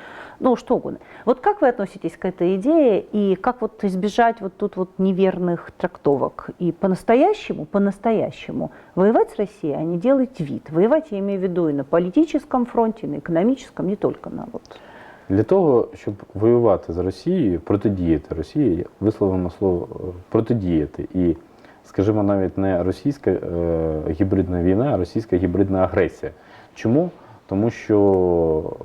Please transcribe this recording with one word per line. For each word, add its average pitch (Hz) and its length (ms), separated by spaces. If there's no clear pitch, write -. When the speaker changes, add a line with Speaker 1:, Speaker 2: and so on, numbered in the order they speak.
Speaker 1:
ну, 254 160
что 240 200
угодно. - 220
Вот 254 160
как 403 220
вы 277 60
относитесь 196 480
к - 80
этой 180 320
идее 240 440
и 202 240
как 240 240
вот - 240
избежать 208 560
вот 190 160
тут 202 200
вот 180 120
неверных 180 800
трактовок - 800
и 170 140
по-настоящему, 196 960
по-настоящему 202 1040
Воевать 226 360
с - 60
Россией, 170 380
а 151 80
не 170 160
делать 254 420
вид. 139 300
Воевать 226 400
я 202 80
имею 196 220
в - 20
виду 175 260
и 147 40
на 139 120
политическом 240 840
фронте, 226 400
и 147 40
на 143 60
экономическом, 175 680
не 196 100
только - 340
на - 220
вот. - 100
Speaker 2:
Для 98 140
того, 160 520
щоб - 200
воювати 113 580
з 85 60
Росією, 95 600
протидіяти 90 760
Росії, 95 520
висловимо 95 500
слово, 92 400
е, 92 220
протидіяти, 95 840
і, 87 220
скажімо, 104 380
навіть 98 360
не 95 240
російська, 101 480
е, 85 800
гібридна 92 520
війна, 98 320
а - 20
російська 92 400
гібридна 92 480
агресія. 85 480
Чому? 151 360
Тому 104 240
що 90 1160